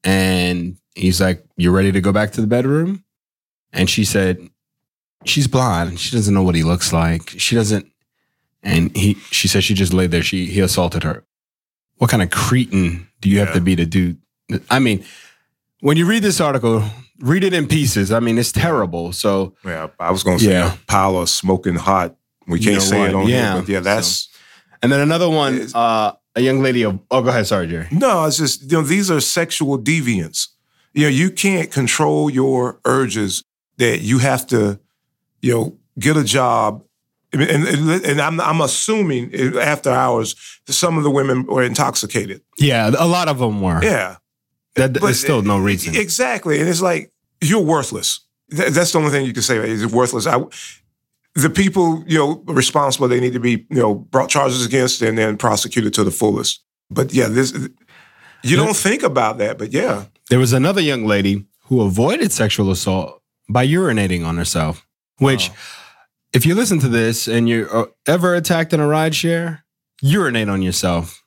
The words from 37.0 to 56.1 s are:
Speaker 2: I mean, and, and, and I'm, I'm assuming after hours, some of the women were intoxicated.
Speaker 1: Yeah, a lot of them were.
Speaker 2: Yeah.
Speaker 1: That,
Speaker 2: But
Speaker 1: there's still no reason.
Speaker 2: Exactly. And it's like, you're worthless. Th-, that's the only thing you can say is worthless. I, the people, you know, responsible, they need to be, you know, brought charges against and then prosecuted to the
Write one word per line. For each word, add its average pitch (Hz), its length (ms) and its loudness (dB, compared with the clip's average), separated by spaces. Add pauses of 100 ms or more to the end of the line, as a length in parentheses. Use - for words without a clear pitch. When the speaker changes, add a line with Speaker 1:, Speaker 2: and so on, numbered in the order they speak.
Speaker 2:
I 160 40 -2
mean, 156 120 2
and, 151 180 2
and, 160 380 0
and 143 160 0
I'm, 165 200 -2
I'm 160 180 0
assuming 151 760 -2 (240)
after 147 320 0
hours, 123 460 0 (320)
some 165 300 0
of 151 60 0
the 147 80 2
women 135 340 0
were 127 180 0
intoxicated. 113 800 -2 (160)
Speaker 1:
Yeah, 120 400 2
a 165 100 2
lot 175 220 0
of 135 100 -2
them 107 220 -2
were. 85 220 0
Speaker 2:
Yeah. 101 340 -2 (580)
Speaker 1:
That, 131 180 2
Speaker 2:
But - 100 -2
Speaker 1:
there's 180 180 2
still 131 200 0
no 101 180 2
reason. 95 360 -2
Speaker 2:
Exactly. 202 640 -2
And 160 80 0
it's 170 140 -2
like, 170 300 -2 (300)
you're 190 200 2
worthless. 147 600 -2 (340)
Th-, 185 160 0
that's 170 220 2
the 175 60 2
only 151 120 0
thing 139 140 0
you 120 80 -4
can 120 100 -4
say 120 140 0 (120)
is 110 180 -2
worthless. 120 400 0
I, 123 140 2 (920)
the 151 140 2
people, 170 560 0
you 160 120 0
know, 147 260 -2 (100)
responsible, 135 540 0
they 123 140 2
need 123 100 0
to 123 80 -4
be, 120 300 -2
you - 100 -2
know, 107 160 2
brought - 340 -2
charges 131 360 0
against 127 360 0
and 113 160 0
then 107 200 0
prosecuted 107 560 -2
to 107 100 0
the 95 80 0